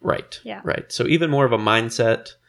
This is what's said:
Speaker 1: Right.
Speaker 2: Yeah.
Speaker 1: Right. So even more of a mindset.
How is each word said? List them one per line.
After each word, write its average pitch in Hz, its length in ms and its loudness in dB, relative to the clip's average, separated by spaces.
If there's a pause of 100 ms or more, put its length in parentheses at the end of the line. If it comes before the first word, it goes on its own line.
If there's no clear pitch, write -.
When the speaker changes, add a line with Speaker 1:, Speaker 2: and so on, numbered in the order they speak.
Speaker 1:
Right. - 420 -4
Speaker 2:
Yeah. 214 200 -14
Speaker 1:
Right. - 280 -4
So - 160 -2
even 160 220 2
more 139 160 4
of 120 60 2
a 113 60 2
mindset. 113 760 0 (160)